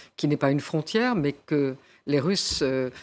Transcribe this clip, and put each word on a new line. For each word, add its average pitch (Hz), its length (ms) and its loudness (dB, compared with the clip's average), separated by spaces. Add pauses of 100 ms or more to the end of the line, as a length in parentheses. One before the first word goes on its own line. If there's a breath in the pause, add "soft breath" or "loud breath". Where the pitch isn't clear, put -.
(160 loud breath)
qui - 120 -2
n'est 147 100 2
pas 139 140 2
une 143 80 2
frontière, 220 560 -2
mais 143 180 0
que 139 420 -2 (300 soft breath)
les 143 140 2
Russes, 185 420 0
euh, 131 300 0 (120 loud breath)